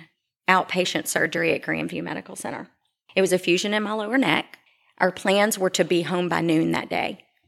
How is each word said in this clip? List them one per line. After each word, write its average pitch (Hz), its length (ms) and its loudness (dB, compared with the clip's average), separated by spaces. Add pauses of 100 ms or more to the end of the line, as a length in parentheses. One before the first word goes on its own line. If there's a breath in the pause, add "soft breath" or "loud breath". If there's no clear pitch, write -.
(480)
outpatient 185 600 0
surgery 160 460 0
at - 80 -2
Grandview 160 400 -4
Medical 170 340 -10
Center. - 340 -10 (460)
It 190 60 4
was 180 120 4
a 180 40 4
fusion 185 360 0
in 214 100 0
my 208 80 -4
lower 220 260 -2
neck. - 400 0 (400)
Our 185 140 2
plans 202 480 2
were 185 120 2
to 185 120 2
be 170 200 2
home 180 260 -2
by 165 120 2
noon 165 300 2
that - 180 -2
day. - 360 -4 (220)